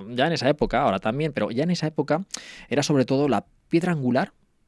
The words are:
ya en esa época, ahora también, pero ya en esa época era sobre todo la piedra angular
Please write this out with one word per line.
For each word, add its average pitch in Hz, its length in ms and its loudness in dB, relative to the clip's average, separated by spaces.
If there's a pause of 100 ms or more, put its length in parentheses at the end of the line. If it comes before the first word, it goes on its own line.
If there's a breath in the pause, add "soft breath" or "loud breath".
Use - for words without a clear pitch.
ya 123 180 0
en 170 60 0
esa 127 160 0
época, 127 320 0
ahora 107 180 2
también, 139 340 -2
pero 107 180 -2
ya 120 120 -2
en 170 80 0
esa 165 140 -2
época 156 380 -2 (460 loud breath)
era 143 120 0
sobre 135 240 2
todo 135 240 2
la 104 160 0 (240)
piedra 170 220 2
angular 135 420 0 (340)